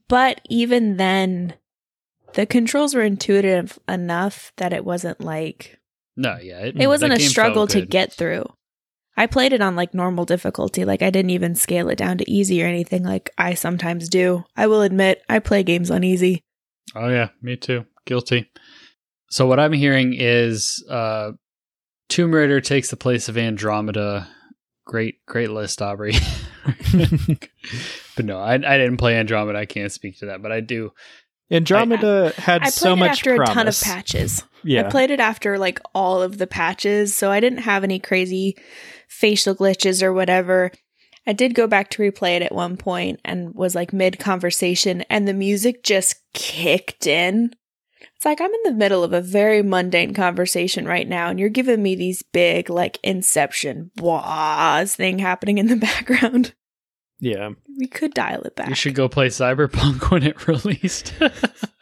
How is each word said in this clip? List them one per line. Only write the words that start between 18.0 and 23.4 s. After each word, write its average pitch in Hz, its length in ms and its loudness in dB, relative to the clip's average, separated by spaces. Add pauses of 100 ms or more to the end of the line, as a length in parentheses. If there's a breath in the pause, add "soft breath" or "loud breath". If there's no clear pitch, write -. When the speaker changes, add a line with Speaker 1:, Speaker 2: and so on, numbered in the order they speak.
Speaker 2:
Guilty. 123 440 -2 (840 soft breath)
So - 140 2
what 127 140 4
I'm 151 140 4
hearing 135 440 2
is, 120 720 0
uh, 110 420 -4 (760)
Tomb 170 260 2
Raider 143 280 4
takes 135 280 0
the - 80 -8
place 123 320 -2
of 110 80 -8
Andromeda. 104 880 -2 (580 loud breath)